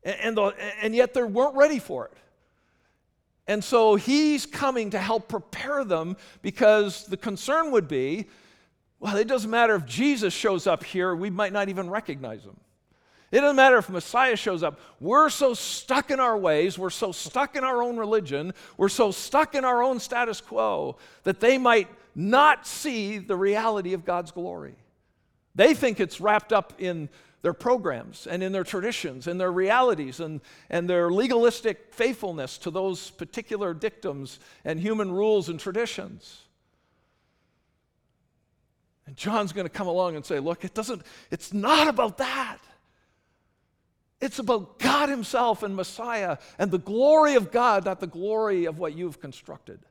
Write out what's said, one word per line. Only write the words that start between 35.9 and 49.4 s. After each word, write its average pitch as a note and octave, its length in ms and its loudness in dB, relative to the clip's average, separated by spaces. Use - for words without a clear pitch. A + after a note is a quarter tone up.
And C3+ 100 -18
John's G#3 340 -4
gonna F3+ 180 -6
come F#3+ 180 -8
along F3 280 -2
and D3 80 -10
say, D3+ 160 -4
"Look, E3 240 -6
it F#3 120 -10
doesn't, A3 260 -8
it's - 200 -10
not C#4 360 4
about B3 320 0
that. C4 400 -6
It's - 180 -6
about A3+ 400 -4
God C#4+ 300 2
himself A#3 540 -2
and G3 120 -6
Messiah G3 600 -6
and F#3+ 140 0
the F#3 80 0
glory C#4+ 560 6
of G3+ 160 4
God, A#3 320 4
not F#3 160 -4
the F#3 80 -8
glory G3 560 -2
of D#3+ 160 -6
what D#3 160 -6
you've E3 240 -10
constructed." - 720 -18